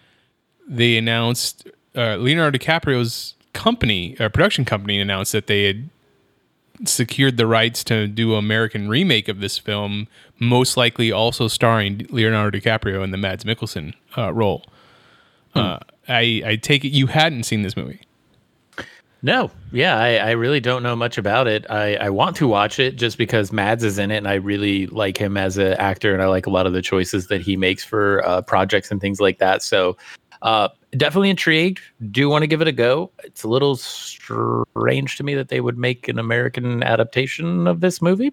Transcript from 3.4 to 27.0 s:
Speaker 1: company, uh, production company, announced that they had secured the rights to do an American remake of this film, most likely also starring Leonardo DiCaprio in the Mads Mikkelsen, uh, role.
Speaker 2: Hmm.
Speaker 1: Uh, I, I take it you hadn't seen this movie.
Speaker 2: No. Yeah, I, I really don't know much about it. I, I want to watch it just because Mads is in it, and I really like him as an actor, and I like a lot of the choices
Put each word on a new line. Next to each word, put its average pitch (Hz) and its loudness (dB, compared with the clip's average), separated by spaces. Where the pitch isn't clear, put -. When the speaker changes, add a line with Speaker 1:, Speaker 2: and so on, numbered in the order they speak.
Speaker 1:
company, 110 0
uh, 110 0
production 104 2
company, 101 -2
announced 98 -2
that 107 -2
they 101 2
had 107 -2
secured 131 0
the 113 2
rights 113 2
to 107 0
do 113 0
an 110 2
American 107 -2
remake 123 2
of 101 -6
this 98 -4
film, 104 -4
most 123 4
likely 120 2
also 113 0
starring 107 0
Leonardo 110 2
DiCaprio 98 0
in 95 -4
the 92 -4
Mads 95 -4
Mikkelsen, 104 -6
uh, 104 -2
role. 98 0
Speaker 2:
Hmm. - 0
Speaker 1:
Uh, 90 -2
I, 117 2
I 110 0
take 139 0
it 139 -4
you 135 2
hadn't 156 0
seen 107 -2
this 98 -4
movie. 67 -10
Speaker 2:
No. 196 0
Yeah, 131 2
I, 120 4
I 107 2
really 123 2
don't 123 0
know 120 -2
much 120 -4
about 110 2
it. 107 0
I, 104 0
I 101 -2
want 143 0
to 156 2
watch 104 2
it 131 0
just 113 -2
because 107 0
Mads 110 0
is 101 0
in 101 -2
it, 107 -2
and 101 -4
I 101 2
really 101 0
like 101 -2
him 101 -2
as 95 -2
an 95 2
actor, 98 0
and 95 0
I 95 4
like 95 2
a - -4
lot 92 2
of 90 0
the 92 -2
choices 92 -2